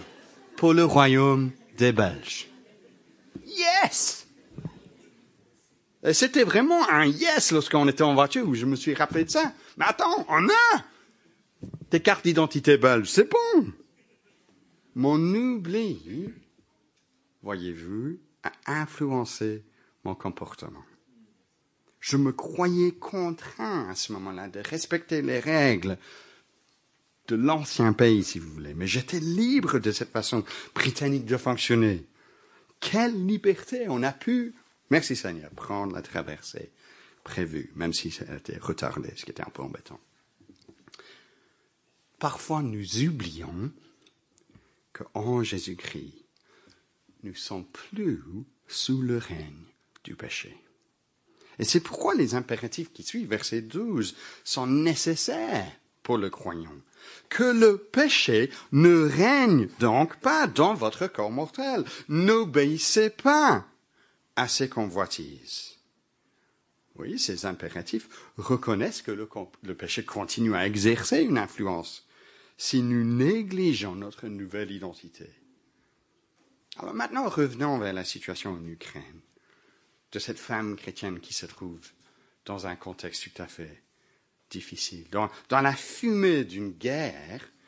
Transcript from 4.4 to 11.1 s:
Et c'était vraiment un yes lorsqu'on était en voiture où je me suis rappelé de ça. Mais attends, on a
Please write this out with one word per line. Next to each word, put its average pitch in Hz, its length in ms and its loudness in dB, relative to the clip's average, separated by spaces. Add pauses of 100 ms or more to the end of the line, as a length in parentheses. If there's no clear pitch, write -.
Et 160 120 4
c'était 262 300 6
vraiment 277 440 4
un 151 180 6
yes 175 460 2
lorsqu'on 147 360 4
était 139 140 2
en 147 120 6
voiture 143 340 4
où 131 60 2
je 117 120 -2
me 135 100 0
suis 139 180 -2
rappelé 151 300 0
de 165 60 -8
ça. 302 220 2 (240)
Mais 160 100 2
attends, 349 420 0
on 311 200 4
a 453 360 6 (1040)